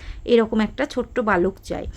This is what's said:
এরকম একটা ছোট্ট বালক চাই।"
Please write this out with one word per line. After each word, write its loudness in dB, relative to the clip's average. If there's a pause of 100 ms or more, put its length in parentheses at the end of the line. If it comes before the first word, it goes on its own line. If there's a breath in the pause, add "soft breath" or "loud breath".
(260 loud breath)
এরকম 4
একটা 0
ছোট্ট -4
বালক 2
চাই।" -8